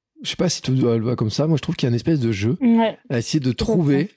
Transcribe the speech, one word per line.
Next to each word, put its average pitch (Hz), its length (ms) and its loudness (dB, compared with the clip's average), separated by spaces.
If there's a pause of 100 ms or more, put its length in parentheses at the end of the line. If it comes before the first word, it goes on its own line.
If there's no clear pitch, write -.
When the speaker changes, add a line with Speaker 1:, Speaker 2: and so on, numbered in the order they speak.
(220)
Speaker 1:
Je - 80 -8
sais - 60 -8
pas 180 120 0
si - 140 -4
tu - 100 -2
le 120 280 2
vois 117 160 -2
comme 110 140 0
ça. 139 180 0
Moi, 160 80 2
je 127 60 -2
trouve 170 140 -4
qu'il 139 100 -2
y - 20 2
a - 20 2
une 120 60 2
espèce 151 240 0
de 117 100 0
jeu 110 300 -2
Speaker 2:
Ouais. 226 360 2 (140)
Speaker 1:
à 123 80 0
essayer 151 220 -2
de 127 120 0
Speaker 2:
Tout - 120 -4
à - 20 -6
Speaker 1:
trouver 170 400 2
Speaker 2:
fait. - 100 -14